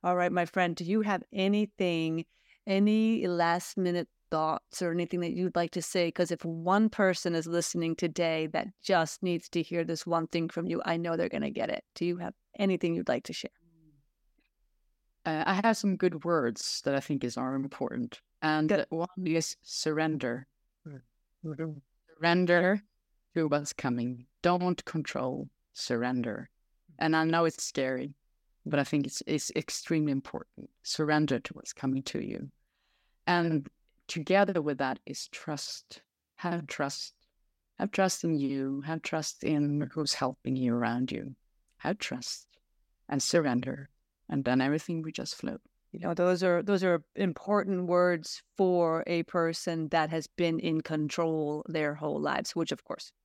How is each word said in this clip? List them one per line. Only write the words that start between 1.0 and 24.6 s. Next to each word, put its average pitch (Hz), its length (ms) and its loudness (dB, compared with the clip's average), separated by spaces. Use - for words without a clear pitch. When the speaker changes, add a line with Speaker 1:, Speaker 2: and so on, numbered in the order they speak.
Speaker 1:
have 202 200 0
anything, 185 920 0
any 214 600 4
last 175 500 0
minute 175 320 0
thoughts 156 520 -2
or 175 100 0
anything 175 280 0
that 170 120 -2
you'd 180 240 0
like 170 160 0
to 170 100 -4
say? 170 280 0
'Cause 175 200 0
if 165 140 -4
one 175 440 4
person 185 460 2
is 165 120 0
listening 165 500 0
today 160 520 0
that 160 200 -2
just 165 400 2
needs 175 280 -2
to 170 120 0
hear 170 220 -2
this 165 220 -4
one 165 220 2
thing 165 200 -2
from 170 180 -4
you, 170 180 -2
I 170 120 0
know 170 200 -2
they're 170 120 0
gonna 143 220 -2
get - 200 -4
it. - 140 -4
Do 175 120 -4
you 175 120 0
have 180 160 -8
anything 180 360 2
you'd 175 140 -2
like 123 160 0
to - 80 -10
share? - 180 -10
Speaker 2:
Uh, 160 200 -2
I 185 200 0
have 226 120 6
some 196 200 0
good 170 280 0
words 143 600 0
that 139 100 0
I 135 60 0
think 139 240 -2
is, 120 120 -4
are 131 180 -4
important. 135 680 -6
And 156 260 2
Speaker 1:
Good. - 220 2
Speaker 2:
one 165 180 -4
is 160 380 0
surrender. 151 840 -2
Speaker 1:
Mm-hmm. 151 880 -10
Speaker 2:
Surrender 175 680 4
to 160 140 2
what's 147 240 0
coming. 123 540 -2
Don't 180 420 2